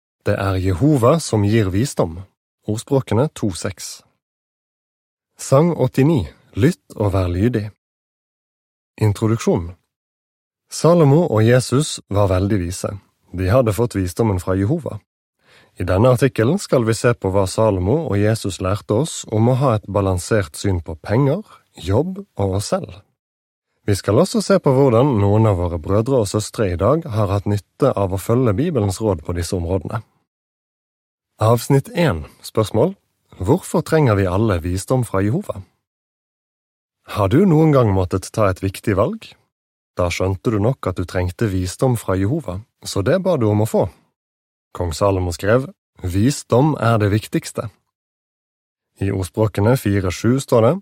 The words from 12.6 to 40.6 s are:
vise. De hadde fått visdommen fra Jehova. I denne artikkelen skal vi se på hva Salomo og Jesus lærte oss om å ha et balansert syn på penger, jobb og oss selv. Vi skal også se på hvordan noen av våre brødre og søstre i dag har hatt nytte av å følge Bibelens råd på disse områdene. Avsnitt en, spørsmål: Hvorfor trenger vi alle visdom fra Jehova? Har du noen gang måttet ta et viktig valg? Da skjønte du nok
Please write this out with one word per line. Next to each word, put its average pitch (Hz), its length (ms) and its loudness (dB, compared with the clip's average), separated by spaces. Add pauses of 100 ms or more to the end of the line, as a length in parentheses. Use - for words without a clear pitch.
vise. 85 320 -8 (400)
De 92 160 -2
hadde 113 240 2
fått 113 240 -2
visdommen 95 400 -2
fra 92 160 -4
Jehova. 107 460 -2 (760)
I 92 80 -8
denne 95 240 2
artikkelen 127 480 2
skal 131 320 0
vi 113 80 2
se 123 160 0
på 98 160 -4
hva 95 160 0
Salomo 101 540 0 (100)
og 98 80 -2
Jesus 104 480 -2
lærte 101 320 -2
oss 151 320 -4
om 110 240 2
å 131 80 0
ha 135 160 2
et - 80 -6
balansert 98 720 -2
syn 95 240 -2
på 80 140 -10 (100)
penger, 139 380 0 (340)
jobb 151 460 -2 (180)
og 98 160 -2
oss 104 160 -6
selv. 180 300 -6 (800)
Vi 107 100 0
skal 107 280 2
også 208 180 -2
se 196 160 2
på 151 160 2
hvordan 131 480 4
noen 104 240 4
av 101 160 2
våre 85 160 -4
brødre 110 460 0
og 98 80 -4
søstre 107 420 -4
i 87 80 -4
dag 139 240 0
har 110 240 -2
hatt 98 160 -2
nytte 104 480 -2
av 95 240 -2
å 92 40 -6
følge 117 360 0
Bibelens 117 480 -2
råd 95 220 0
på 87 100 -6
disse 87 220 -6
områdene. 90 420 -4 (1400)
Avsnitt 120 480 2
en, 117 320 0 (160)
spørsmål: 113 560 -2 (400)
Hvorfor 151 480 0
trenger 143 320 4
vi 98 80 2
alle 95 400 0
visdom 98 400 -2
fra 95 160 -4
Jehova? 107 400 -4 (1500)
Har 98 160 0
du 143 160 4
noen 156 320 4
gang 117 160 4
måttet 95 400 -2
ta 107 160 2
et 92 160 -4
viktig 95 320 -4
valg? 160 320 -2 (640)
Da 87 160 -2
skjønte 95 420 -4
du 110 80 0
nok 110 300 -2